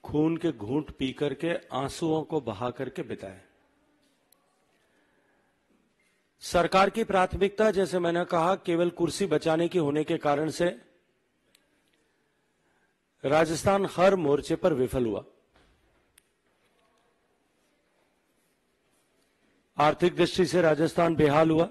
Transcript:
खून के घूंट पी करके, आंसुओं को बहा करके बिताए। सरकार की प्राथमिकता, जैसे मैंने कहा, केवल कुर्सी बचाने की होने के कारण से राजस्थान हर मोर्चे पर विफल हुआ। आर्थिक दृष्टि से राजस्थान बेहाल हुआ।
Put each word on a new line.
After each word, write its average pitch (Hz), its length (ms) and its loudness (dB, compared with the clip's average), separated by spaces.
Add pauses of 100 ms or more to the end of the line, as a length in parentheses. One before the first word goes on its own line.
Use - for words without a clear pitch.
खून 160 340 -2
के 165 140 -4
घूंट 123 400 -6
पी 131 220 -6
करके, 147 400 -4
आंसुओं 151 720 -4
को 151 180 -6
बहा 117 280 -6
करके 131 320 -10
बिताए। 98 400 -12 (3000)
सरकार 190 500 2
की 226 140 -4
प्राथमिकता, 196 680 0
जैसे 180 280 -2
मैंने 175 260 0
कहा, 175 300 0
केवल 175 340 0
कुर्सी 170 360 -2
बचाने 160 420 0
की 180 100 -2
होने 151 260 0
के 165 140 -2
कारण 151 320 0
से 175 320 -2 (2500)
राजस्थान 165 680 2
हर 190 240 4
मोर्चे 147 400 0
पर 170 180 0
विफल 127 320 0
हुआ। 98 200 -4 (4000)
आर्थिक 151 380 2
दृष्टि 175 300 2
से 175 160 2
राजस्थान 165 540 2
बेहाल 151 340 4
हुआ। 165 220 2